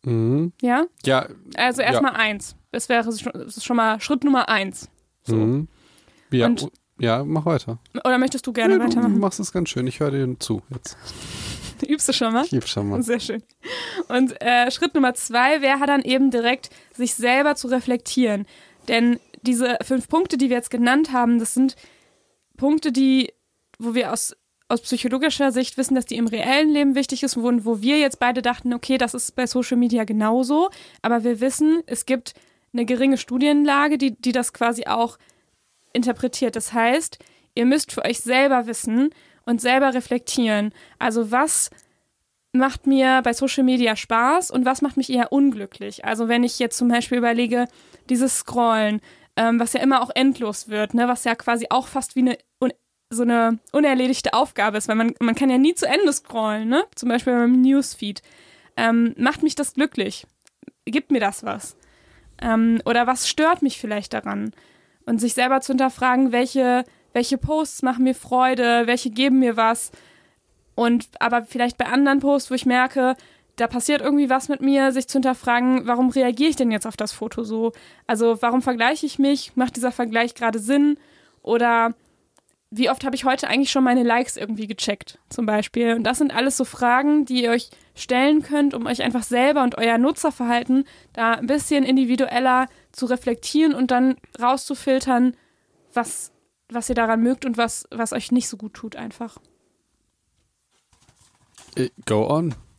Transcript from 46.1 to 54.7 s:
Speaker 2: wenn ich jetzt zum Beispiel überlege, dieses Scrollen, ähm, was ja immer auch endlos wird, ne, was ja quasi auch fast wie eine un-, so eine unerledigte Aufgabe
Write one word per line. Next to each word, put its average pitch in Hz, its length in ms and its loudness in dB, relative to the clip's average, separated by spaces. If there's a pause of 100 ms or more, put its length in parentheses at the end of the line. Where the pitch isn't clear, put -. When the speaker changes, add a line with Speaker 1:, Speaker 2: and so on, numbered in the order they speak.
Speaker 2:
wenn 240 160 2
ich 240 160 -2
jetzt 240 180 -2
zum 247 100 2
Beispiel 240 300 0
überlege, 240 480 0 (420)
dieses 254 300 2
Scrollen, 220 600 0 (360)
ähm, 233 220 2
was 233 140 0
ja - 80 0
immer 262 220 4
auch 247 120 -6
endlos 254 540 0
wird, 214 260 -2
ne, 240 140 2
was 247 160 -2
ja 233 100 0
quasi 233 360 -2
auch 254 180 0
fast - 260 -8
wie 262 60 0
eine 247 180 2 (240)
un-, 254 100 0 (380)
so 233 120 -2
eine 226 360 2 (140)
unerledigte 262 600 2
Aufgabe 220 460 0